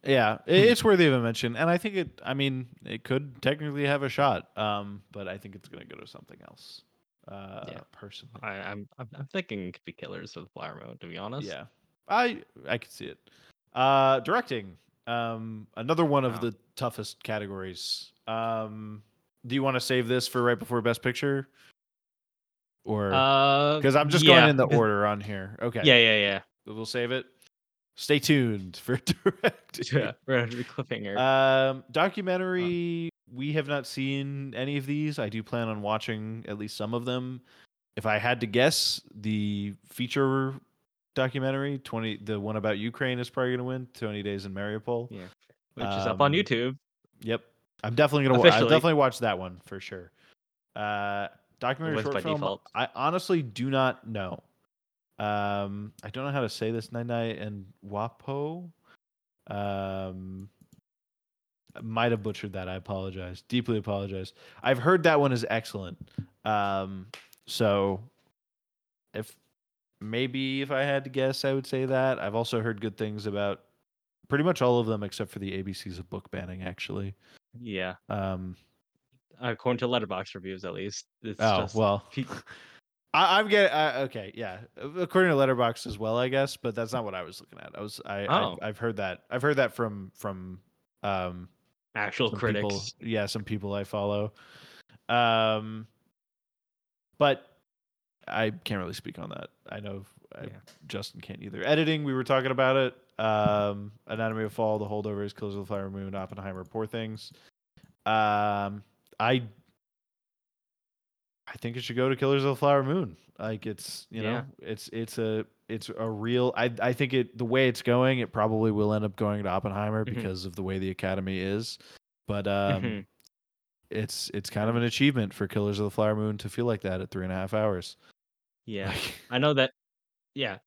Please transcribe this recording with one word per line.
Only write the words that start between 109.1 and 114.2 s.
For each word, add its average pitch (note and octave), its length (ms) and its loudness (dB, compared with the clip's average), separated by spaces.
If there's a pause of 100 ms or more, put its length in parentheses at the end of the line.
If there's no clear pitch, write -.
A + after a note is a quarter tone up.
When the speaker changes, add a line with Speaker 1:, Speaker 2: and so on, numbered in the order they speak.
Speaker 1:
I, B2 220 2 (2000)
I - 100 -16
think A#2 200 -8
it A#2+ 60 -8
should A#2 120 -6
go B2+ 140 2
to C3+ 60 2
Killers C#3 280 2
of C#3 60 2
the C3+ 60 0
Flower C#3+ 280 4
Moon. C3+ 320 -2 (240)
Like, G#2+ 260 -6
it's, - 440 -10
you A2 140 -10